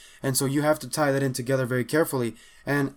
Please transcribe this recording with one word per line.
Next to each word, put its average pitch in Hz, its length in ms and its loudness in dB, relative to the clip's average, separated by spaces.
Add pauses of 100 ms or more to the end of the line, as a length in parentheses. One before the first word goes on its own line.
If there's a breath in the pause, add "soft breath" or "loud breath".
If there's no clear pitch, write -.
(220 soft breath)
And 135 160 0
so 139 80 0
you 139 160 0
have 151 180 4
to 127 100 -12
tie 143 220 0
that 135 120 0
in 131 100 0
together 131 320 -2
very 123 180 0
carefully. 127 520 0 (320 soft breath)
And 139 300 0